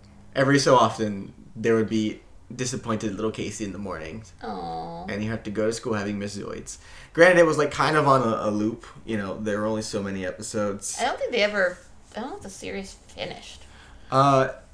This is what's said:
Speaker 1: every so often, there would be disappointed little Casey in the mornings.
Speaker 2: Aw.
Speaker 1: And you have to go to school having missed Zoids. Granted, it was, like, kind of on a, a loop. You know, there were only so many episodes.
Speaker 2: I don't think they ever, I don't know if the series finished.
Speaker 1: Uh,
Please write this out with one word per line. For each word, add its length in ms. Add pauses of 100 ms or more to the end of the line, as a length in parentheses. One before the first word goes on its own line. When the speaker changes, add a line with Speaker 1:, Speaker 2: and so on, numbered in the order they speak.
(360)
Speaker 1:
every 240
so 160
often, 580 (220)
there 200
would 140
be 320 (340)
disappointed 600
little 160
Casey 320
in 100
the 40
mornings. 560 (100)
Speaker 2:
Aw. 600
Speaker 1:
And 180
you 60
have 140
to 80
go 160
to 60
school 200
having 240
missed 220
Zoids. 380 (360)
Granted, 260
it 60
was, 140
like, 120
kind 240
of 120
on 140
a, 280
a 20
loop. 340 (200)
You 120
know, 220
there 200
were 80
only 160
so 180
many 240
episodes. 760
Speaker 2:
I 60
don't 140
think 120
they 120
ever, 340 (380)
I 60
don't 100
know 60
if 60
the 60
series 440
finished. 720 (480)
Speaker 1:
Uh, 380 (240)